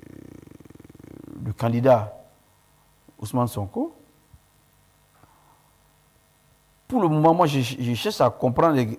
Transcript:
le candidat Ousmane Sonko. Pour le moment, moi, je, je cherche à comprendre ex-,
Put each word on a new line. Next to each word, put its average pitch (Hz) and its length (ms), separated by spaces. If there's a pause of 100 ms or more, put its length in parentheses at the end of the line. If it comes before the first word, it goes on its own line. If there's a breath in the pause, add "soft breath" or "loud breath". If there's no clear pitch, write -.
(1400)
le 120 80
candidat 117 640 (1040)
Ousmane 120 300
Sonko. 226 440 (3000 soft breath)
Pour 240 140
le 170 80
moment, 156 240
moi, 175 140
je, 143 120
je 120 360
cherche 202 260
à 127 80
comprendre 143 480
ex-, 117 220